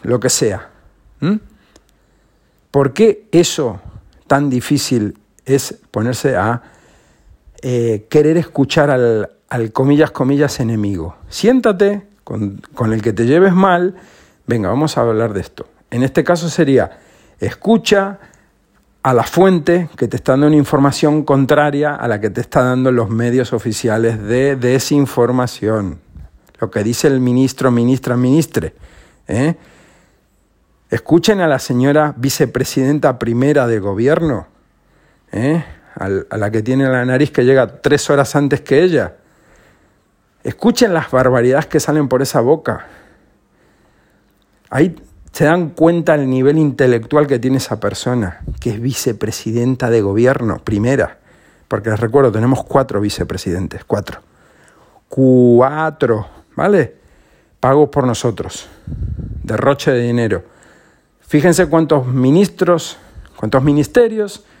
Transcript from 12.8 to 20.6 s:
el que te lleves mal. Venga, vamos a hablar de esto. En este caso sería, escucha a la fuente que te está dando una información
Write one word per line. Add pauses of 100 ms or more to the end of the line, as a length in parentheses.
el
que
te
lleves
mal. (520)
Venga,
vamos
a
hablar
de
esto. (240)
En
este
caso
sería, (400)
escucha (840)
a
la
fuente
que
te
está
dando
una
información